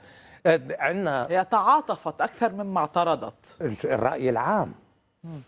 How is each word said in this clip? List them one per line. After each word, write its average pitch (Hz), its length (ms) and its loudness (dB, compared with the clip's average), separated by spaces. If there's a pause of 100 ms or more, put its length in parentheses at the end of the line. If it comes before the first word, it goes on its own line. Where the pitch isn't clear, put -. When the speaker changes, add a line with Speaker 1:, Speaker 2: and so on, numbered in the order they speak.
(720)
Speaker 1:
عندنا 143 600 -2
Speaker 2:
هي 185 140 2
تعاطفت 208 760 0
أكثر 202 320 -2
مما 196 280 -4
اعترضت. 151 760 -2 (280)
Speaker 1:
الرأي 127 460 0
العام. 123 440 0 (500)
Speaker 2:
مم. 160 240 -14